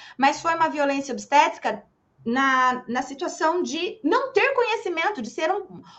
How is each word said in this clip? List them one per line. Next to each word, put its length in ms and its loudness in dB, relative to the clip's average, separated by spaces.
mas 240 2
foi 140 0
uma 140 2
violência 440 -2
obstétrica 680 2
na, 640 2
na 140 -4
situação 600 -2
de 420 -4
não 300 2
ter 200 4
conhecimento, 680 -2
de 80 -8
ser 220 -2
um, 300 -6